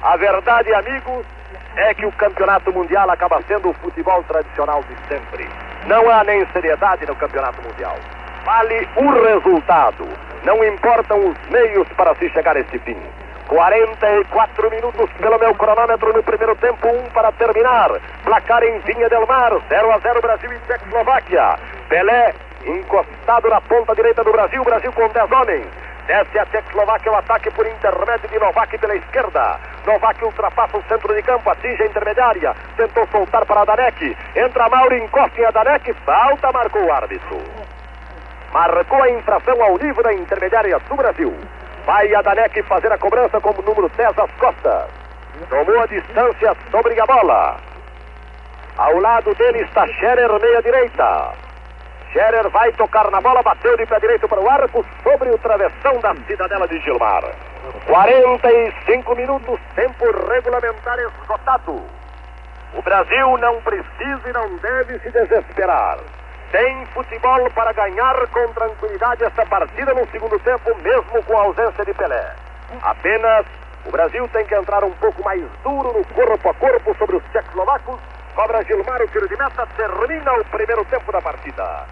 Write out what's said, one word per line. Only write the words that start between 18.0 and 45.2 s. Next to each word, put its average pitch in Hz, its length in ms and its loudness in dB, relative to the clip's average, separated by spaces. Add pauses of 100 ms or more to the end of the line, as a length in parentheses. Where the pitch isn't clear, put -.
Placar 226 400 2
em 226 160 0
Vinha 226 300 -2
del 226 180 2
Mar, 247 240 4 (160)
zero 214 240 2
a 214 60 4
zero 233 240 0
Brasil 233 320 -2
e 233 60 -12
Tchecoslováquia. 220 1000 0 (300)
Pelé 220 440 2 (320)
encostado 226 840 0
na 214 100 4
ponta 226 340 0
direita 226 300 2
do 214 80 4
Brasil, 220 320 2
Brasil 240 300 0
com 226 160 2
dez 226 200 0
homens. 262 380 2 (400)
Desce - 320 0
a 202 60 0
Tchecoslováquia, 214 680 -2
o 214 60 2
ataque 220 340 -2
por 220 160 -2
intermédio - 640 -2
de - 100 -2
Novak 220 380 0
pela 208 180 -2
esquerda. 139 640 -2 (260)
Novak 214 380 2
ultrapassa - 540 -2
o 359 60 -6
centro 220 300 -2
de 208 80 -2
campo, 240 280 0
atinge 220 340 -2
a 214 40 2
intermediária. 208 680 0 (220)
Tentou - 300 2
soltar 208 380 2
para 208 180 4
Adanek. 208 520 0 (180)
Entra 240 360 2
Mauro, 254 260 4
encosta 233 460 0
em 233 40 4
Adanek. 226 480 2 (120)
Falta, 254 480 2
marcou 214 320 0
o 160 80 2
árbitro. 98 440 -6 (1160)
Marcou 175 500 2
a 247 60 6
infração 233 520 0
ao 185 160 4
nível 202 260 -2
da 226 100 2
intermediária 190 640 0
do - 160 -8
Brasil. 175 420 -2 (460)
Vai 208 300 2
Adanek 208 500 2
fazer 202 280 0
a 202 60 0
cobrança 220 440 2
com - 80 0
o 202 140 -2
número 208 340 0
dez - 220 2
às 202 140 0
costas. 135 520 0 (640)